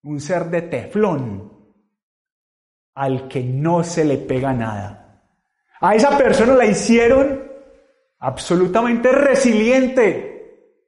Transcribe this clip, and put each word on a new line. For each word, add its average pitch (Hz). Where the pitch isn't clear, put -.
Un 147
ser 170
de 170
teflón 135
al 135
que 127
no 151
se 165
le 135
pega 131
nada. 107
A 196
esa 277
persona 240
la 247
hicieron 233
absolutamente 185
resiliente 254